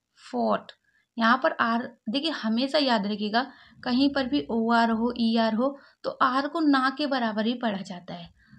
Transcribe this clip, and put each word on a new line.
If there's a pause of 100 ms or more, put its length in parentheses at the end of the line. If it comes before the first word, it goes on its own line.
(200)
Fort, (460)
यहाँ
पर
आर, (260)
देखिए
हमेशा
याद
रखिएगा, (400)
कहीं
पर
भी
ओआर
हो,
ईआर
हो, (260)
तो
आर
को
ना
के
बराबर
ही
पढ़ा
जाता
है। (260)